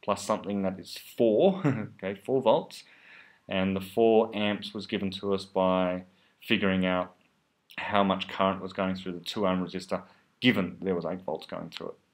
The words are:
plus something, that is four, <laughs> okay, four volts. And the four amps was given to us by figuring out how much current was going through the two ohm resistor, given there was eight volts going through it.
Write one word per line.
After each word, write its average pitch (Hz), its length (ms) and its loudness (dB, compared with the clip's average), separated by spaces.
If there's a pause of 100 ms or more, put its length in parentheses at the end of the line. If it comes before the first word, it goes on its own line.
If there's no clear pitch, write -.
plus 101 240 -2
something, 101 360 -2
that 95 180 -2
is - 180 -16 (200)
four, 127 460 4
<laughs> 120 340 -2
okay, 98 260 -6
four 131 180 0
volts. 165 440 2 (640)
And 95 260 0
the 95 60 -2
four 113 520 4
amps 104 400 -2
was 101 140 -10
given 98 320 -4
to 98 140 0
us 95 100 -2
by 92 640 0 (420)
figuring 95 380 2
out 92 280 0 (640)
how 101 280 2
much 95 240 -2
current 95 320 0
was 95 100 -10
going 95 240 -2
through 92 160 -8
the 87 80 -8
two 101 260 -4
ohm 92 160 2
resistor, 92 420 -6 (360)
given 101 420 2
there 92 140 -2
was 82 80 -4
eight 87 200 -6
volts - 240 -8
going 85 240 -10
through - 180 -10
it. - 100 -16 (140)